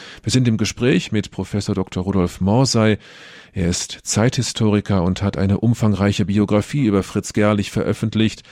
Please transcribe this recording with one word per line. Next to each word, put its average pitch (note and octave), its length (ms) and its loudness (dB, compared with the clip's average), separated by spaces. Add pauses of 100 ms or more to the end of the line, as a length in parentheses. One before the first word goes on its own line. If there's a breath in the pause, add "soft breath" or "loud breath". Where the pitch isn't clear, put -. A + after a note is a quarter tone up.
(240 loud breath)
Wir G#2+ 80 -6
sind B2+ 180 2
im A2 80 2
Gespräch A#2+ 560 -2
mit G#2 180 -2
Professor G2 420 -4
Doktor F#2+ 300 -4
Rudolf F2+ 380 0
Morsey. A2 560 2 (560 loud breath)
Er F2 160 0
ist - 360 -6
Zeithistoriker G#2 960 0
und F#2 200 -2
hat G2+ 140 -2
eine G2 220 2
umfangreiche G#2 640 0
Biografie G#2 600 0
über G2+ 160 4
Fritz - 300 -4
Gerlich G#2 400 2
veröffentlicht, A2 800 -2